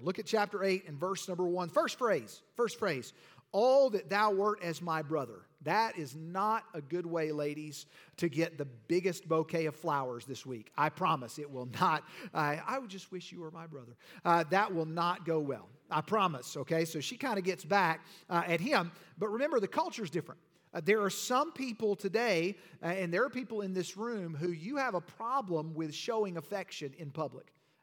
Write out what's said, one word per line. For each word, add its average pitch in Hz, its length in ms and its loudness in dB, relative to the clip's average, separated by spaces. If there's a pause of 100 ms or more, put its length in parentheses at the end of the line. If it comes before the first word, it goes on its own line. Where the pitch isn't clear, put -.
Look 175 180 -2
at 214 60 -8
chapter 208 400 2
eight 190 240 2
and 143 100 -10
verse 180 300 -2
number 175 160 0
one. 175 240 0
First 294 300 2
phrase, 170 420 0 (160)
first 233 220 0
phrase, 151 340 -2 (400)
"Oh, 262 380 6
that 196 180 0
thou 208 240 4
wert 208 300 2
as 165 180 -4
my 160 220 -2
brother." 135 400 -4 (200)
That 202 360 2
is 139 160 -8
not 190 500 -2 (100)
a 156 80 -8
good 165 240 -4
way, 165 260 0
ladies, 147 540 -4 (320)
to 170 100 2
get 156 300 0
the 143 80 -4
biggest 170 600 -2
bouquet 160 380 2
of 147 100 -2
flowers 135 520 -2
this 131 180 -10
week. 120 320 -10
I 151 140 4
promise 151 480 0
it 147 120 -10
will 127 180 -8 (120)
not. 165 240 4 (300)
I, 151 320 0
I 247 120 -2
would 240 120 -8
just 185 200 -14
wish 180 220 -12
you 175 80 -12
were 160 100 -10
my 165 160 -14
brother. 127 300 -16 (280)
Uh, 170 260 8
that 196 240 4
will 165 100 2
not 175 400 0
go 160 160 2
well. 131 280 -4 (220)
I 156 120 2
promise, 180 560 0
okay? 160 260 2
So 165 160 -4
she 233 160 -6
kinda 233 240 -2
gets 180 240 -2
back, 165 420 4 (220)
uh, 170 180 2
at 170 140 4
him. 196 320 2 (240)
But 202 120 -2
remember, 262 300 2
the 196 100 2
culture's 294 420 -2
different. 156 300 -6 (340)
Uh, 170 80 -4
there 208 200 4
are 196 80 0
some 269 420 0
people 226 440 -2
today, 196 600 0 (260)
uh, 160 40 -6
and 175 260 -2
there 196 120 4
are 247 60 0
people 226 320 -6
in 190 100 -4
this 185 240 -4
room 202 380 -6
who 170 160 -2
you 175 260 -6
have 254 180 0
a 175 60 0
problem 185 760 -2
with 151 200 -4
showing 208 420 -2
affection 156 600 -8
in 151 120 -10
public, 135 440 -6 (280)